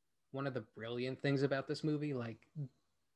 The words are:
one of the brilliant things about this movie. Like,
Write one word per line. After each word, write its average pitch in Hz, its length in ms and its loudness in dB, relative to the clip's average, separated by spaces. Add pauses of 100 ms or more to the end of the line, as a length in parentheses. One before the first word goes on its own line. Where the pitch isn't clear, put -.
(300)
one 135 160 -2
of 131 80 -2
the 117 100 -4 (120)
brilliant 120 440 -4
things 139 220 4
about 135 240 2
this 147 160 -2
movie. 151 320 0
Like, 117 240 -4 (760)